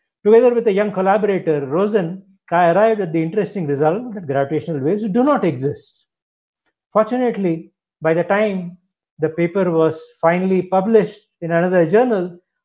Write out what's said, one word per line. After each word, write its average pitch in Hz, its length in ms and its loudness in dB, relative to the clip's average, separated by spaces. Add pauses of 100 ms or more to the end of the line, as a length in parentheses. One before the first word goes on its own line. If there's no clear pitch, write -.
(240)
"Together 233 300 6
with 240 120 0
a 208 60 2
young 202 180 0
collaborator, 185 760 0
Rosen, 190 560 -2 (280)
I 170 200 4
arrived 208 320 2
at 165 100 -6
the 165 100 0
interesting 175 440 -4
result 160 480 -2
that 190 120 -12
gravitational 139 540 -4
waves 202 240 -2
do 226 180 0
not 277 220 0
exist." 139 640 -6 (840)
Fortunately, 214 800 -2 (280)
by 160 140 0
the 165 100 0
time 196 540 -2 (400)
the 151 100 -2
paper 170 420 -2
was 160 320 0 (180)
finally 180 420 0
published 190 580 0 (200)
in 165 100 -6
another 170 400 2
journal, 190 480 0 (260)